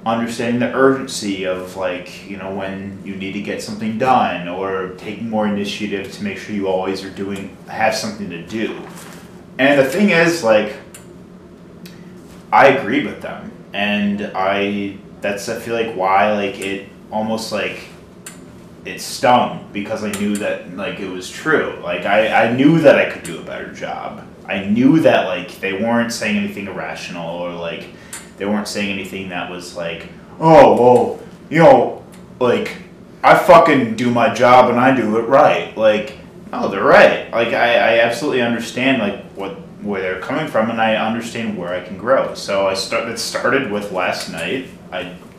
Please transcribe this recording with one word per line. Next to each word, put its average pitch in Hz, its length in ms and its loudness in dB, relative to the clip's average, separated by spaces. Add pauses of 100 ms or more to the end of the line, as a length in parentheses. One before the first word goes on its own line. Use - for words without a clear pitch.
understanding 117 560 -2
the 120 120 -2
urgency 107 720 0
of, 90 320 -6
like, 90 540 -8
you 101 60 -10
know, 95 180 -10
when 98 500 -8
you 98 120 -10
need 95 160 -8
to 104 80 -6
get 101 200 -6
something 110 380 -6
done, 101 480 0
or 95 520 -6
taking 107 300 -10
more 107 200 -2
initiative 101 640 -6
to - 100 -12
make 98 160 -8
sure - 160 -10
you 95 140 -4
always 95 360 -4
are 95 60 -12
doing, 98 460 -10 (100)
have - 280 -2
something 101 360 -6
to 85 160 -10
do. 101 300 -6 (840)
And 139 220 4
the 135 40 4
thing 185 260 2
is, 165 340 2
like, 107 300 0 (1800)
I 131 160 8
agreed 113 380 2
with - 160 -10
them, - 280 -12 (220)
and 101 600 -2
I, 98 640 -2 (240)
that's, 101 280 -6
I - 100 -6
feel 117 160 -6
like, 113 220 -4
why, 95 400 2
like, 98 240 -4
it 98 280 -8 (220)
almost, 110 420 -6
like, - 280 -6 (1040)
it 92 160 -12
stung, - 720 2
because 101 320 -6
I 104 80 -4
knew 104 240 -2
that, 92 400 -6
like, 92 240 -8
it 95 100 -8
was 92 180 -10
true. - 540 -2
Like, 101 240 -6
I, 107 220 4 (180)
I 117 60 0
knew 147 280 6
that 131 160 8
I 98 140 2
could - 140 -12
do 85 140 -12
a - 40 -14
better - 300 -12
job. - 520 -12 (240)
I 98 160 -4
knew 127 360 6
that, 117 260 4
like, 87 340 -6
they 98 120 -4
weren't 113 400 -2
saying 107 240 -2
anything 101 320 -4
irrational, 82 600 -10
or, 87 240 -8
like, 85 360 -10 (500)
they 98 80 -6
weren't 104 220 -2
saying 101 240 -4
anything 95 380 -8
that 87 200 -8
was 87 280 -12
like, - 300 -8 (300)
"Oh, 143 420 10
well, 123 400 6 (280)
you 151 120 0
know, 135 440 6 (340)
like, 113 380 0 (480)
I 151 100 8
fucking 147 600 6
do 120 140 0
my 117 240 2
job 123 340 6
and 117 100 2
I 131 160 4
do 110 220 0
it 113 60 2
right." - 540 4
Like, 107 420 2 (340)
no, 123 160 -4
they're 98 160 -2
right. 165 480 6
Like, 113 220 2
I, 117 200 2 (220)
I 113 40 4
absolutely 123 420 0
understand, 120 580 -2
like, 95 320 -4
what, 98 200 -10 (300)
where 101 200 -4
they're 92 180 -4
coming 151 280 -4
from, 113 220 0
and 113 100 -4
I 110 160 2
understand 113 600 -4
where 87 180 -6
I 92 60 -4
can 95 160 -12
grow. - 380 0
So 98 340 -2
I 95 60 0
start, 113 340 -4
it 107 100 -8
started 127 540 -2
with 101 180 -6
last 92 400 -4
night. 87 380 -6 (240)
I - 220 -10 (240)